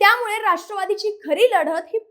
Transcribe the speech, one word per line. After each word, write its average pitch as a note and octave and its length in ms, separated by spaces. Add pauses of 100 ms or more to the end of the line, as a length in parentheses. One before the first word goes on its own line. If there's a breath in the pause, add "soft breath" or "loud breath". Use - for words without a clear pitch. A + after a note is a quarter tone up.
त्यामुळे A4 360
राष्ट्रवादीची G4+ 720 (160)
खरी D#4 260
लढत E4 420
ही A4 60 (120)